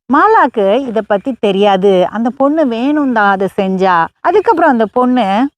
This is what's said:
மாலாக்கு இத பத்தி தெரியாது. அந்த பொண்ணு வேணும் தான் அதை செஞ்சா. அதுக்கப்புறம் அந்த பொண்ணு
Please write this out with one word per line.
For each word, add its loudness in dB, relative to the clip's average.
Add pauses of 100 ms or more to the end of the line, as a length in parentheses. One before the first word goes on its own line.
(140)
மாலாக்கு 2
இத -4
பத்தி -4
தெரியாது. 2
அந்த -4
பொண்ணு 0
வேணும் -2
தான் 2
அதை 0
செஞ்சா. 0 (160)
அதுக்கப்புறம் 2
அந்த 0
பொண்ணு 0